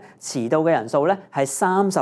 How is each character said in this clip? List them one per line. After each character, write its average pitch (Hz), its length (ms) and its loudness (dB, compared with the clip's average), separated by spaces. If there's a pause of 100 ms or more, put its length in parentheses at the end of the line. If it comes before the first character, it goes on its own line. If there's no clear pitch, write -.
(200)
遲 120 300 -6
到 156 120 2
嘅 165 100 2
人 117 180 -2
數 147 180 0
呢 196 80 2 (160)
係 139 140 -2
三 190 460 0
十 170 100 0